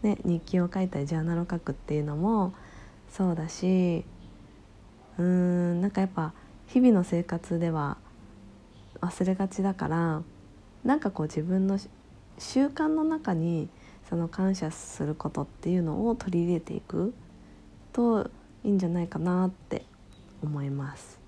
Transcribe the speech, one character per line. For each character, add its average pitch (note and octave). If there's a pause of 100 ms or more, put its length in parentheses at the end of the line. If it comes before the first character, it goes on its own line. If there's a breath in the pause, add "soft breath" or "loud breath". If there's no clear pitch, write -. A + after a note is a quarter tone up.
ね、 G#3
日 E3+
記 F#3
を F3
書 F#3+
い F#3
た E3
り C#3+
ジ D#3
ャ D#3+
ー -
ナ E3+
ル E3+
を F3
書 E3+
く C#3+
っ -
て -
い D3+
う D3
の D3
も F#3+ (580 loud breath)
そ F#3
う E3+
だ D#3+
し、 F3+ (1120)
う F3
ー -
ん、 F3+
な G3
ん -
か G3+
や G3
っ F#3+
ぱ D#3+ (340 loud breath)
日 -
々 B3+
の F3+
生 F3
活 E3+
で E3+
は D3+ (1040)
忘 F3+
れ F#3+
が F#3+
ち F#3+
だ F#3+
か D#3+
ら、 E3 (600)
な C4
ん D4+
か G3+
こ D#3+
う -
自 D#3
分 F#3
の G3
し-、 - (500)
習 -
慣 D4+
の D#4
中 D#4
に E3 (400 loud breath)
そ E3+
の E3+
感 F#3+
謝 D#3+
す -
る D3+
こ D#3
と C#3+
っ C#3+
て -
い F3+
う F3
の F3
を A3+
取 A#3
り E3+
入 F3
れ E3
て -
い -
く F3+ (800 loud breath)
と A#3 (340)
い G#3+
い G3+
ん G3
じ F#3
ゃ -
な F3
い E3+
か -
な F3+
っ F#3
て - (580)
思 D3
い C#3
ま C#3
す。 -